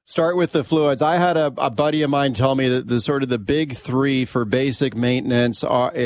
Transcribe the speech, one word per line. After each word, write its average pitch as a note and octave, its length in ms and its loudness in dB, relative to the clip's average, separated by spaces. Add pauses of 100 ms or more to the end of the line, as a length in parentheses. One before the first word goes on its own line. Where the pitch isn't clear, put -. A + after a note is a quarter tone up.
Start F3 320 0
with F3 160 0
the D3+ 100 0
fluids. D3 380 2
I D#3+ 160 2
had F3 180 2
a, D3+ 220 0
a C#3 120 -2
buddy D3+ 320 0
of C#3+ 80 0
mine C#3 220 2
tell C3 240 0
me C3 140 2
that B2+ 180 0
the A#2+ 140 0
sort C#3 220 0
of B2+ 60 -4
the B2 80 0
big C#3 380 -2
three C3 480 0
for A#2+ 220 -2
basic B2+ 500 0
maintenance B2 720 0
are, B2 260 2 (140)